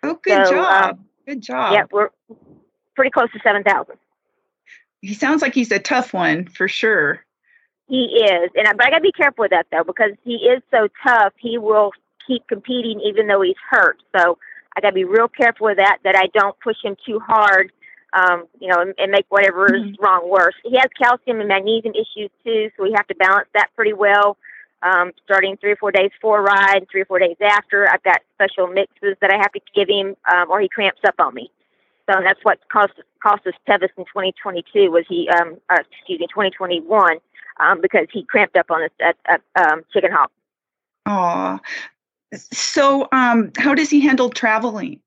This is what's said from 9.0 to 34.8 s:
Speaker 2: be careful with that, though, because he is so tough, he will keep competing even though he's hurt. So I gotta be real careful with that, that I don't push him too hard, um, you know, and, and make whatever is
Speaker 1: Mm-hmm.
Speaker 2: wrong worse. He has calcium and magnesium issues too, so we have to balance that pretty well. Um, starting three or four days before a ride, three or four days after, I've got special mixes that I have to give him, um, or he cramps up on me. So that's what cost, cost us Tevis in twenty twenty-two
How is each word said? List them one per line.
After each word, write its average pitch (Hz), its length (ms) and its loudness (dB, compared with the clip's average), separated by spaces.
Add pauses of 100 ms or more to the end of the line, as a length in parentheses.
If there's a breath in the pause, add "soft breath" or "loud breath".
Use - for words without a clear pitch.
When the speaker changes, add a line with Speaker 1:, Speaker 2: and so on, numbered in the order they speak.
Speaker 2:
be 359 100 2
careful 277 320 -2
with 190 80 0
that, 175 180 0
though, 165 140 -2
because 202 280 -2 (120)
he 240 100 -6
is 240 280 0 (100)
so 220 160 2 (180)
tough, 226 320 4
he 233 200 -6
will 214 340 2 (340)
keep 247 220 -6
competing 226 520 -6
even 208 280 -2
though 196 120 2
he's 190 140 0 (160)
hurt. 196 320 2 (120)
So 175 220 2 (400 loud breath)
I 196 40 -6
gotta 202 140 0
be 190 100 0
real 220 240 2
careful - 380 -2
with 202 120 0
that, 196 260 4
that 190 120 2
I 190 160 2
don't 202 280 0
push 220 220 -6
him 202 220 -8
too 220 160 -6
hard, 208 520 2 (400 soft breath)
um, 180 340 0 (140)
you 185 80 -12
know, 180 120 2
and, 190 180 -4
and 196 120 -2
make 196 180 2
whatever 196 460 2
is 214 80 -2
Speaker 1:
Mm-hmm. 196 220 -10
Speaker 2:
wrong 180 240 2
worse. 180 260 2 (100)
He 240 120 -2
has 262 100 4 (140)
calcium 247 400 0
and 208 80 -4
magnesium 208 460 -2
issues 214 360 -8 (140)
too, 220 320 -4
so 202 60 -6
we 196 100 -2
have 208 160 0
to 196 80 -6
balance 190 380 2
that 208 220 0
pretty 214 160 0
well. 202 440 2 (460 loud breath)
Um, 180 300 0 (120)
starting 196 340 0
three 208 140 -2
or 202 40 -2
four 208 160 -4
days 196 200 2
before 214 260 0
a 208 40 0
ride, 196 480 2
three 196 120 -4
or - 20 -2
four 185 140 -8
days 175 240 0
after, 202 480 0
I've 180 120 0
got 180 180 2 (140)
special 196 320 -2
mixes 196 540 -4
that 196 100 0
I 196 60 2
have 202 160 0
to 202 80 -12 (140)
give 196 140 0
him, 196 280 -4 (160)
um, 180 180 2
or 196 100 0
he 190 80 -2
cramps - 380 -4
up 196 120 0
on 139 160 0
me. 123 160 -16 (600)
So 196 140 2
that's 190 200 0
what - 260 0
cost, 208 240 0 (280)
cost 208 240 0
us 180 60 -6 (160)
Tevis 190 300 0
in 185 80 -12
twenty 190 260 -6 (100)
twenty-two 190 480 0